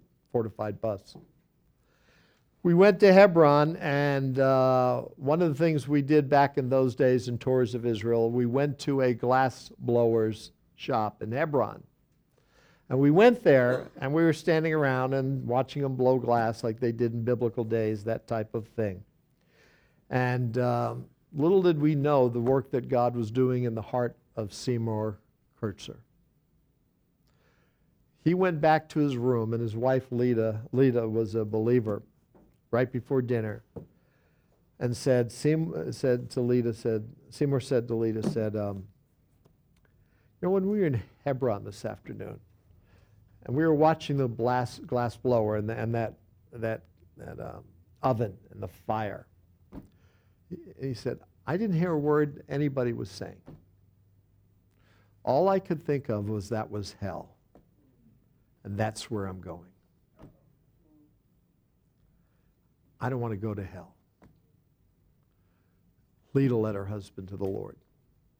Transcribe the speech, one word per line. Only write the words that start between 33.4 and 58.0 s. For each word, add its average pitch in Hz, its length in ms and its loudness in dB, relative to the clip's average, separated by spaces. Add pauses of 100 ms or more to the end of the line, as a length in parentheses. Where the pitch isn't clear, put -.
and 120 160 -4
said, 123 340 0
Seym-, 160 640 -2
said 123 380 -2
to 127 100 -4
Lita, 120 320 0
said, 110 340 -4 (220)
Seymour 139 320 -2
said 120 260 -2
to 120 80 -4
Lita, 110 340 -2
said, 110 260 -2
um, 101 280 -6 (1600)
"You 180 60 -2
know, - 40 0
when 190 180 0
we 208 100 0
were 185 80 2
in 123 140 -2 (220)
Hebron 123 400 -2
this 101 220 -12
afternoon, 107 540 -12 (1080)
and 120 100 -6
we 151 80 0
were 160 100 4
watching 156 440 2
the 135 100 0
glass, 123 520 -4
glass 120 360 -4
blower 110 400 0
and, 107 140 -4
the, 117 100 -6
and 113 160 -4
that, 117 200 -4 (360)
that, 113 320 -6 (320)
that, - 240 -16
um, - 240 -14 (400)
oven 113 340 -2 (140)
and 101 100 -16
the 101 60 -8
fire," 107 580 -8 (1200)
he, - 80 -14 (300)
he 135 60 -6
said, 123 260 -8 (260)
"I 147 100 -2
didn't 196 220 0
hear 175 160 0
a 156 60 0
word 147 500 0
anybody 135 420 -2
was 117 180 -8
saying. 92 320 -14 (1800)
All 147 240 2
I 196 120 4
could 175 220 -4
think 139 280 -2
of 104 180 -4
was 104 220 -6
that 110 200 -6
was 104 300 -10
hell. 87 340 -10 (1300)